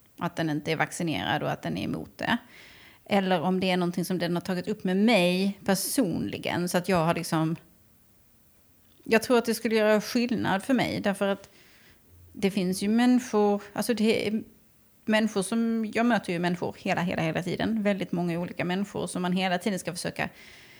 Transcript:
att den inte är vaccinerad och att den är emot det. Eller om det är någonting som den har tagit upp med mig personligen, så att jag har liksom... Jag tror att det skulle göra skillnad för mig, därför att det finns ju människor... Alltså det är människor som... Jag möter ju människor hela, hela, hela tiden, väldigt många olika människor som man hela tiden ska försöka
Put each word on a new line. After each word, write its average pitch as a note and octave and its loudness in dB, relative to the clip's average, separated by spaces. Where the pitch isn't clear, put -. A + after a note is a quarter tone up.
att - -6
den D#3+ -2
inte D3+ -4
är D3 -2
vaccinerad D3 -2
och C#3+ -2
att - -6
den E3+ -6
är - -4
emot - -8
det. - -2
Eller F#3 2
om F#3 0
det F#3 2
är F3+ 2
någonting F3+ 0
som F#3 -2
den F3 -2
har E3+ -2
tagit F3+ -4
upp G#3+ -4
med F#3 2
mig G3 4
personligen, F3 -2
så F#3 0
att F3 -4
jag F3 4
har E3 2
liksom... E3 -2
Jag A3 2
tror A#3+ 4
att A#3 2
det A3+ 0
skulle A3+ -2
göra G#3+ 4
skillnad G3+ 0
för C4+ 0
mig, - 0
därför G3+ 0
att G3 -4
det G3+ 0
finns F#3 0
ju G3+ 0
människor... A3 4
Alltså A3 -2
det G#3+ 2
är A3 -2
människor G#3+ 2
som... A3+ -2
Jag A#3 2
möter A3+ 2
ju E3+ -2
människor F3 -2
hela, F3 -2
hela, F3 0
hela E3 -2
tiden, G3 -2
väldigt G3 -2
många E3+ -2
olika E3+ -6
människor F3+ -4
som F3+ -6
man F3+ 0
hela F#3 0
tiden F#3 -2
ska E3+ -8
försöka D#3+ -4